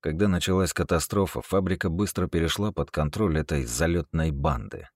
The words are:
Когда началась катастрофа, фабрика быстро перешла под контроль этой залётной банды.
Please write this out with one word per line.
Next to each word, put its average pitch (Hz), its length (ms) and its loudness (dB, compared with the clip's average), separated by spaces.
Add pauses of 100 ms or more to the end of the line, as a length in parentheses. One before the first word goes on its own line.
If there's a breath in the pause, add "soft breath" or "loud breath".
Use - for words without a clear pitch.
Когда 82 240 2
началась 92 460 2
катастрофа, 87 640 0
фабрика 92 500 0
быстро 90 380 0
перешла 85 460 0
под 71 180 -4
контроль 78 460 0
этой 73 260 0
залётной 80 680 0
банды. 76 640 -2